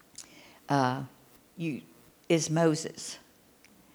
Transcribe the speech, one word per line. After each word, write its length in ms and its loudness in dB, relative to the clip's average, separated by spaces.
uh, 340 0
you, 240 -6
is 200 2
Moses. 680 0